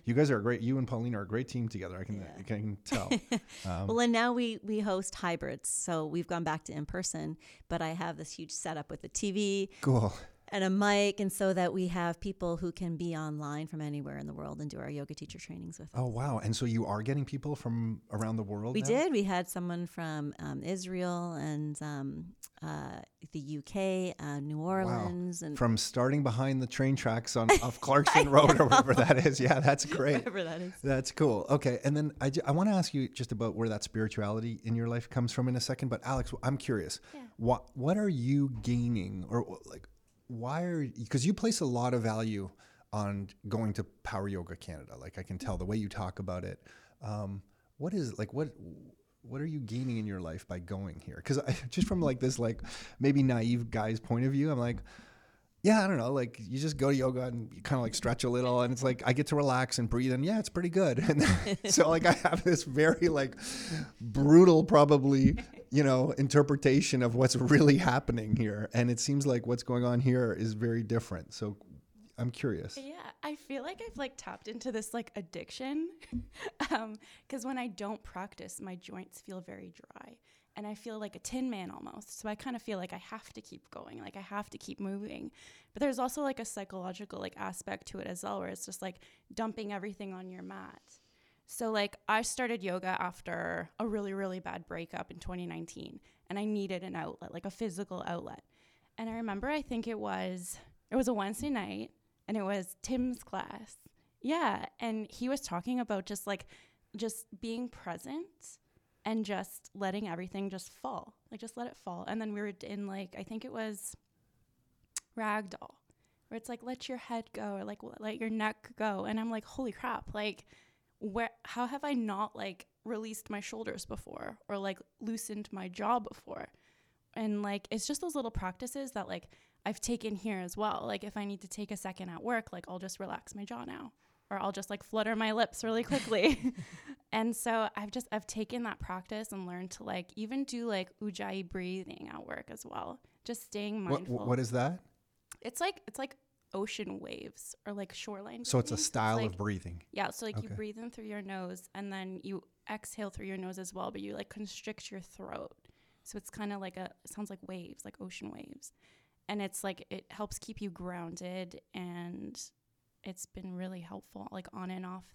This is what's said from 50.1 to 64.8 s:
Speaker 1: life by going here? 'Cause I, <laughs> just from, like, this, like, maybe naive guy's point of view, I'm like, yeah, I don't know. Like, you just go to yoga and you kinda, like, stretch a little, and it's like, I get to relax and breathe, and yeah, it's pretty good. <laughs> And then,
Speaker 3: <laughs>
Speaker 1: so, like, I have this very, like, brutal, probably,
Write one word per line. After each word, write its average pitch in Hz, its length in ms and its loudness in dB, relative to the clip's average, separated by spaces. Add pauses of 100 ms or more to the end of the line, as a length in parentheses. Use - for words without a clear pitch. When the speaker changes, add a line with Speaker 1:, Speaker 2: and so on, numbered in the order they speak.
Speaker 1:
life 82 260 -8
by 90 120 -6
going 90 420 -6
here? - 240 -12
'Cause 139 140 0
I, 135 140 0
<laughs> - 180 -4
just - 180 2
from, 185 140 2
like, 131 180 2
this, 127 180 2
like, 117 240 0 (380)
maybe 139 220 6
naive 117 480 4
guy's 110 300 0
point 120 260 0
of 135 60 2
view, 143 180 4
I'm 135 80 0
like, 120 200 0 (880)
yeah, 214 160 8
I - 20 2
don't 185 120 2
know. 120 140 0
Like, 123 280 0
you 113 180 -4
just 147 200 -2
go 135 120 6
to 143 60 6
yoga 127 280 2
and 120 300 -6
you 90 80 -16
kinda, 131 200 2
like, 110 120 0
stretch 120 300 0
a 123 60 4
little, 123 320 4
and 123 100 2
it's 123 100 -2
like, 127 220 2
I 123 80 6
get 143 160 4
to 151 80 4
relax 131 420 4
and 117 100 2
breathe, 127 240 4
and 131 120 2
yeah, 214 140 2
it's - 100 -2
pretty 175 220 0
good. 170 280 4
<laughs> - 100 2
And 147 120 6
then, 196 440 4
Speaker 3:
<laughs> 196 60 0
Speaker 1:
so, 165 200 8
like, 165 160 6
I 175 60 10
have 170 300 4
this 175 220 6
very, 156 440 6
like, 139 280 2 (640)
brutal, 156 640 12
probably, 139 720 10 (340)